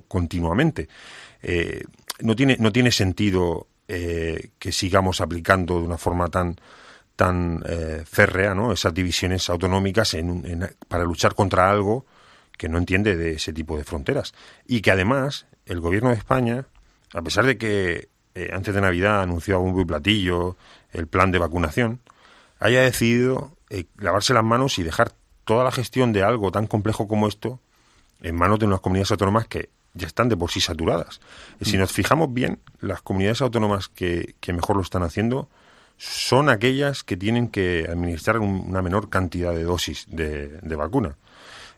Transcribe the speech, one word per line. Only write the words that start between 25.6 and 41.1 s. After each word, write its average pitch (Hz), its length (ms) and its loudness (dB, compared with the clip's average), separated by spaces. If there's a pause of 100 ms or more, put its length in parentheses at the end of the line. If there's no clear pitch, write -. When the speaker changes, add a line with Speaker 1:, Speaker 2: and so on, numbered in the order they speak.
Speaker 1:
la 127 60 0
gestión 123 420 0
de 98 100 4
algo 104 280 2
tan 104 160 0
complejo 107 400 -2
como 107 200 2
esto 120 320 -6 (640)
en 85 140 -6
manos 95 240 4
de 107 80 2
unas 98 120 2
comunidades 98 320 0
autónomas 101 360 2
que - 220 -8 (240)
ya 98 140 -8
están 117 220 0
de 107 80 2
por 85 120 -2
sí 95 120 -4
saturadas. 82 580 -2 (400)
Eh, - 60 -6
si 104 100 2
Speaker 2:
Mm. 95 60 4
Speaker 1:
nos 95 100 2
fijamos 135 420 -2
bien, - 260 -4 (200)
las 95 220 -8
comunidades 101 400 -2
autónomas 107 480 -2
que, 87 500 -6
que - 140 -6
mejor 90 240 -2
lo 95 60 0
están 90 200 -4
haciendo 117 460 -4 (480)
son - 500 0
aquellas 135 560 0
que 101 140 -4
tienen 113 320 0
que 90 400 0
administrar 87 500 -2
un, 98 280 0
una 92 140 -2
menor 92 280 -2
cantidad 87 440 -2
de 82 100 -2
dosis 85 440 -4
de, 76 400 -6
de 80 300 -10
vacuna. 80 400 -2 (600)